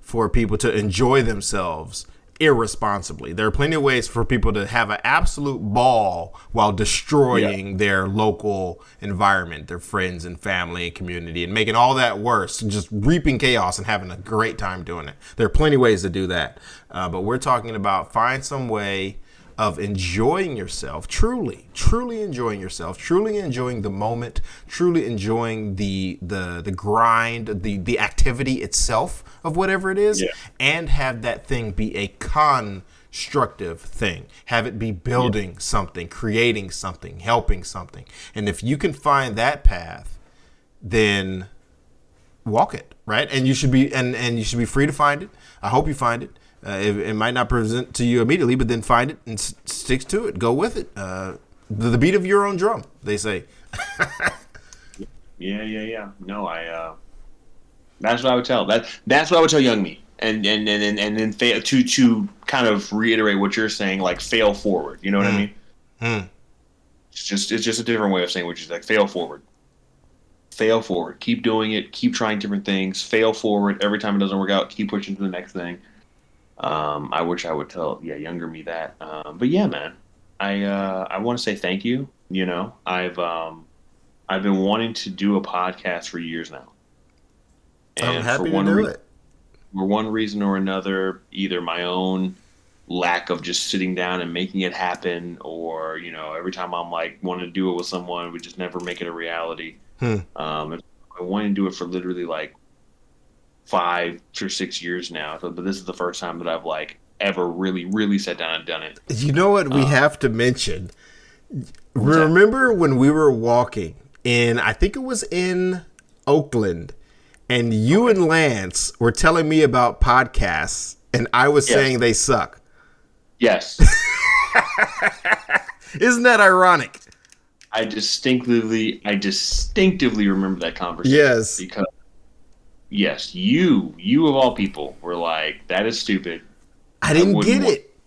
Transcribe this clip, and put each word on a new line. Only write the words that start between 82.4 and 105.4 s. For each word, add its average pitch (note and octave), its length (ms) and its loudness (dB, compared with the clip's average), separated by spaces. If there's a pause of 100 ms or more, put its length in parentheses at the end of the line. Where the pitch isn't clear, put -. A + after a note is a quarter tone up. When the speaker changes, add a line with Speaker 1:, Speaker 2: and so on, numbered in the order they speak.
Speaker 2:
know, F2+ 260 -6 (140)
I've, F2+ 320 -4
um, E2 480 -6 (600)
I've F#2+ 140 -2
been G2 160 0
wanting A2 360 0
to - 160 -10
do G2 260 0
a F#2+ 40 2
podcast F2+ 680 -6
for F2 100 -10
years E2 320 -10
now. C2 220 -20 (1300)
Speaker 1:
I'm E2+ 140 -2
Speaker 2:
And E2+ 80 -4
Speaker 1:
happy B2 200 0
Speaker 2:
for - 40 -2
Speaker 1:
to - 40 -2
Speaker 2:
one F#2+ 120 2
Speaker 1:
do G3 100 4
Speaker 2:
re-, G#3+ 120 2
Speaker 1:
it. - 160 -10 (680)
Speaker 2:
for F#2+ 120 -4
one G#2+ 240 0
reason G#2+ 340 -4
or G2 140 0
another, F#2+ 640 -4 (100)
either F2+ 300 -4
my E2+ 240 -6
own F#2 500 -2 (540)
lack F2 420 -2
of F2 120 -4
just - 260 -6
sitting F#2 260 -2
down F2+ 280 -2
and E2+ 100 -8
making F#2+ 300 -4
it F2+ 100 -2
happen, F2 720 -6
or, D#2+ 560 -8
you E2+ 120 -14
know, D#2 240 -12
every F2 160 -6
time F2+ 240 -8
I'm, E2+ 160 -6
like, E2+ 320 -6
wanting F2+ 240 -6
to E2+ 60 -14
do F#2 180 0
it F2+ 60 -2
with F2 100 -6
someone, F2 460 -8
we E2+ 80 -12
just - 180 -18
never F2+ 220 -8
make F2+ 200 -8
it F2 60 -6
a E2+ 60 -8
reality. E2 640 -8 (240)
Speaker 1:
Hmm. A#2 160 -2 (180)
Speaker 2:
Um, D#2 380 -6
and E2+ 100 -12 (340)
I F2+ 60 -12
wanted G2+ 280 -4
to G2 40 0
do G2 140 0
it F#2 80 -6
for F2+ 80 -8
literally, F2+ 400 -6
like, D#2+ 300 -8 (1080)
five F2 560 -2 (220)
or G2+ 60 -6
six F2+ 340 -8
years F2 300 -8
now, D#2 260 -10
so, F2 120 -10